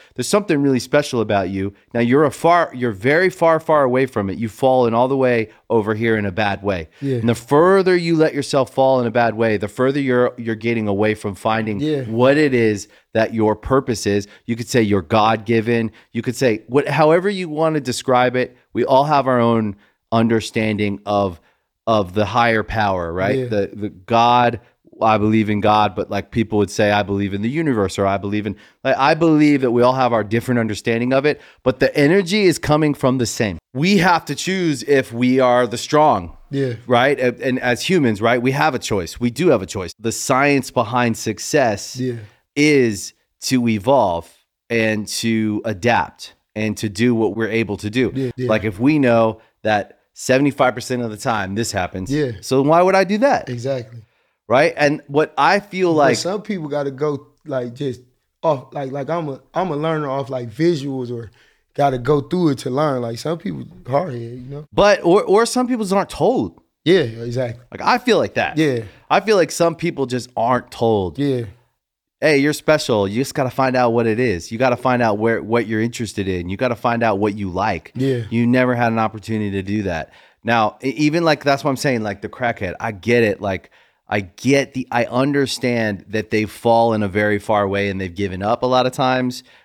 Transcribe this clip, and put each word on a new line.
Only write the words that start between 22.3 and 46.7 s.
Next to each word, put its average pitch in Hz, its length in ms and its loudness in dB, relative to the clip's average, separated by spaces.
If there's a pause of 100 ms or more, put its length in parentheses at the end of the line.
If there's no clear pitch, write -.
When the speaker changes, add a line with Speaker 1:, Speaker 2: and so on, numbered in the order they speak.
Speaker 1:
power, 95 480 -2
right? 95 280 -2
Speaker 2:
Yeah. 127 60 -4
Speaker 1:
The, 104 280 -2
the 101 160 -8
God, 117 720 2 (420)
I 110 160 4
believe 107 320 2
in 104 120 -2
God, 107 340 2
but, 101 160 -6
like, 101 180 -6
people 110 280 -2
would 101 120 2
say, 104 220 0
"I 104 120 2
believe 98 300 -4
in 98 80 -6
the 110 80 -4
universe," 131 480 -2
or, 98 80 0
"I 98 120 0
believe 101 280 -4
in," 101 120 -6 (260)
like, 131 140 0
I 139 160 2
believe 151 480 2
that 127 100 2
we 120 100 2
all 127 120 4
have 127 180 0
our 110 140 0
different 117 340 -2
understanding 117 540 -2
of 135 120 2
it, 147 140 0 (240)
but 127 160 0
the 131 180 2
energy 180 460 4
is 175 160 2
coming 151 340 2
from 135 240 0
the 123 80 0
same. 104 320 -4 (160)
We 175 260 2
have 170 260 2
to 147 100 -6
choose 170 480 -2
if 135 300 0
we 127 260 2
are 123 260 4
the 117 120 -4
strong, 120 580 0 (160)
Speaker 2:
Yeah. 135 220 -4 (120)
Speaker 1:
right? 123 320 4
And, 123 240 -2
and 127 200 -2
as 120 280 -2
humans, 127 320 2
right, 117 200 2
we 127 100 0
have 151 240 0
a 120 40 -4
choice. 92 420 -6
We 120 80 0
do 131 200 -2
have 120 120 4
a 95 40 -8
choice. 92 320 -8
The 110 140 -4
science 139 580 0
behind 120 480 0
success 117 800 -2
Speaker 2:
Yeah. 127 200 -6 (420)
Speaker 1:
is 135 560 2 (300)
to 120 260 0
evolve 107 600 0 (400)
and 110 380 -2
to 110 560 -2
adapt 107 680 -2 (220)
and 107 220 -4